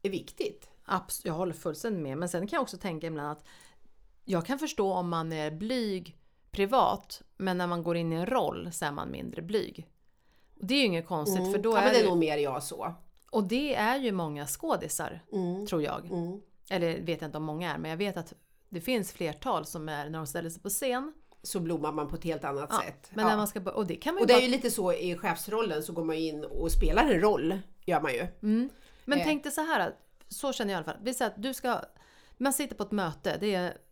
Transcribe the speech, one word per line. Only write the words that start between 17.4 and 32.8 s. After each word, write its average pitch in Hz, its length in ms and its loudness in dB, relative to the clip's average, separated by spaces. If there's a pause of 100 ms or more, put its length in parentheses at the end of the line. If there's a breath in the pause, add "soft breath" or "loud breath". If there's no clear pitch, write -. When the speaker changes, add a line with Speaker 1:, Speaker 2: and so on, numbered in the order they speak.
Speaker 2:
många 156 300 -4
är, 156 40 -6
men 160 120 -6
jag 160 80 -4
vet 196 180 -2
att 170 160 -8 (360)
det 170 120 -8
finns 214 320 -2
flertal 160 540 -2
som 156 220 -8
är, 147 220 -6
när 160 80 -6
de 156 80 -6
ställer 165 240 -6
sig 165 120 -14
på 208 60 -8
scen. 262 440 -2 (300)
Speaker 1:
Så - 180 -4
blommar 156 320 0
man 151 160 -4
på 165 80 -4
ett - 80 -8
helt 160 200 -2
annat 139 280 -4
Speaker 2:
Ja, 226 80 2
Speaker 1:
sätt. - 340 -10
Speaker 2:
men 214 100 2
Speaker 1:
Ja. 220 60 6
Speaker 2:
när 214 60 4
man 208 120 0
ska 208 120 -6
bör-, 185 140 -6
och 208 120 0
det 170 100 -4
kan 330 180 -2
man 381 60 -2
ju - 20 6
Speaker 1:
Och 294 60 6
det 247 60 10
är - 40 12
Speaker 2:
bara 254 60 8
Speaker 1:
ju 240 60 4
lite 247 200 2
så 180 220 2
i 175 240 0
chefsrollen, 196 680 -2
så - 100 -8
går 165 120 -2
man 160 140 0
ju 160 100 0
in 151 160 -6
och 160 280 -2
spelar 196 380 6
en 175 100 6
roll, 190 380 4 (280)
gör 160 140 4
man 147 120 -2
ju. 127 140 -2 (160)
Speaker 2:
Mm. 226 260 2 (360 soft breath)
Men 285 140 2
Speaker 1:
Eh. - 60 2
Speaker 2:
tänk 302 180 2
dig 294 100 -6
så 320 80 -2
här, 277 340 0 (340)
så 269 240 -4
känner 202 200 -2
jag 185 40 -2
i 165 80 -4
alla 160 80 -6
fall. - 120 -10
Vi 247 100 -2
säger 240 160 0
att 202 120 -12
du 262 120 -2
ska, 240 260 -2 (580 soft breath)
man 262 140 2
sitter 269 240 -2
på 214 60 -4